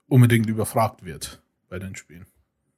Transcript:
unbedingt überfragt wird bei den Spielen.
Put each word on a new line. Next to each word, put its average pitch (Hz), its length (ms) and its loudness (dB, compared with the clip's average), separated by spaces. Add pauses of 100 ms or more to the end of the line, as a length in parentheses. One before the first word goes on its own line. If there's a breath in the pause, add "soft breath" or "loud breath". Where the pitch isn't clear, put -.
unbedingt 117 420 4
überfragt 110 540 -4
wird - 360 -14 (280)
bei 92 100 -12
den 95 160 -12
Spielen. - 320 -20 (520)